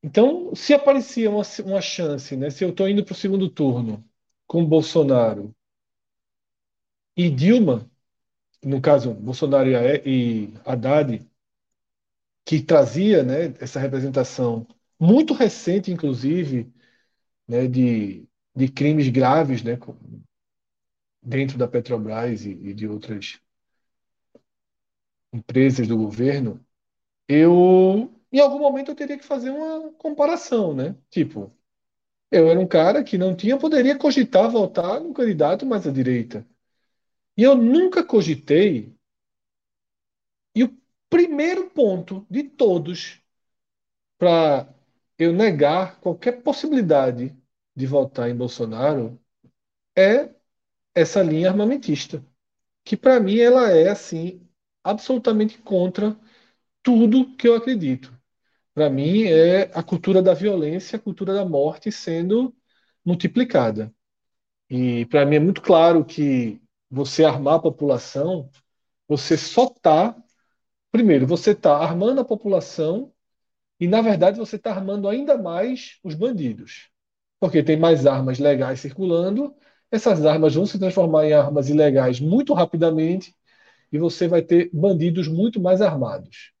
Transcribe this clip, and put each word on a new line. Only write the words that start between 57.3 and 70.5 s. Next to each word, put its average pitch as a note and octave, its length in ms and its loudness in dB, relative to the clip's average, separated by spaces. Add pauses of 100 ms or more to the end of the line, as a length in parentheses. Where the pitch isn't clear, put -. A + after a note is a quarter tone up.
que - 100 -2
eu A#3 80 6
acredito. G#3 580 -4 (600)
Pra D3+ 160 0
mim D#3+ 340 0
é F3 500 4
a E3 80 -6
cultura F#3+ 380 0
da F3+ 140 4
violência, F3 640 -4
a G#3+ 40 -8
cultura F#3+ 320 -8
da G3 120 -2
morte D3+ 480 -4
sendo F#3+ 640 -4 (500)
multiplicada. D#3+ 880 -2 (760)
E B2 380 -2
pra C#3+ 180 2
mim D3 120 2
é D3 40 4
muito F#3 220 0
claro E3 420 4
que B2+ 560 -4 (300)
você C#3 340 0
armar C#3+ 300 2
a E3 60 2
população, C#3+ 880 -4 (560)
você D3 320 -2
só B3 300 0
tá, E3+ 480 2 (720)